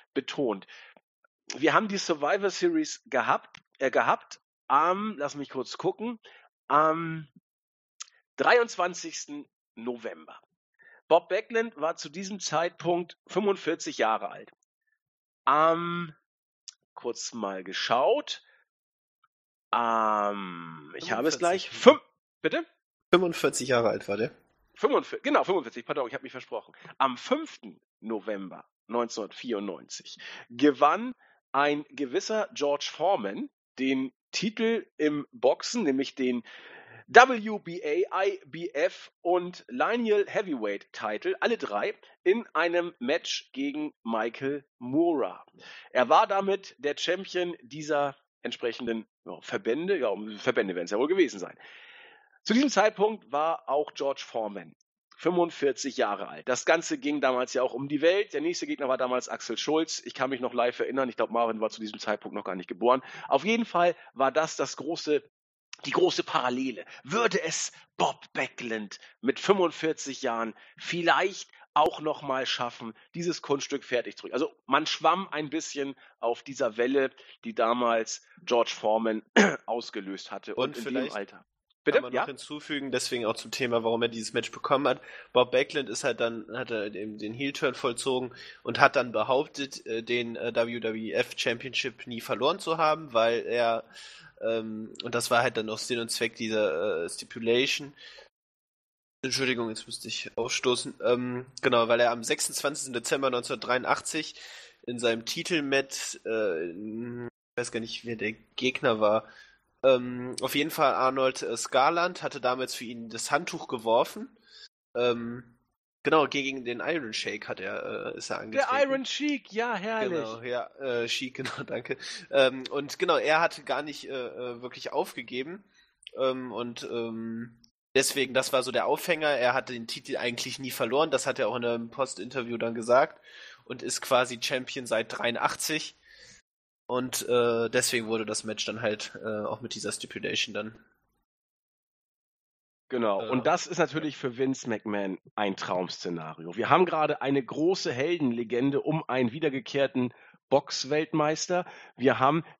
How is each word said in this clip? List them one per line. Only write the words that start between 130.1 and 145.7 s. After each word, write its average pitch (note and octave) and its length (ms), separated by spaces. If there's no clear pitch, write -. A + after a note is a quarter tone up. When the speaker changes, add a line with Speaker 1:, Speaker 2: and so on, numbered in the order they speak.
Speaker 2:
eigentlich A#2+ 420
nie C3 120
verloren. C#3 380
Das C3+ 160
hat C3 140
er A#2+ 80
auch A2+ 80
in B2 80
einem A#2 260
Post-Interview A#2+ 680
dann A2+ 180
gesagt. A#2+ 460
Und - 180
ist - 200
quasi B2 400
Champion B2+ 460
seit A2+ 300
dreiundachtzig. - 800
Und, B2+ 380
äh, A#2 400
deswegen B2 380
wurde A2+ 180
das G#2+ 180
Match G#2+ 220
dann G#2+ 160
halt, G#2+ 300
äh, G#2+ 220
auch A2+ 160
mit A2+ 140
dieser G#2 160
Stipulation G#2 640
dann. G#2+ 280
Speaker 1:
Genau. A2 320
Speaker 2:
Äh, A2 80
Speaker 1:
Und B2 160
das E3+ 220
ist F3 100
natürlich D#3 380
Speaker 2:
ja. - 60
Speaker 1:
für B2 180
Vince C3 280
McMahon G2+ 520
ein G2+ 200
Traum-Szenario. E2+ 1000